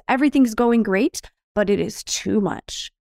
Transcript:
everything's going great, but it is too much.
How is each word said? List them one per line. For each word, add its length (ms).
everything's 460
going 280
great, 380
but 140
it 100
is 240
too 380
much. 500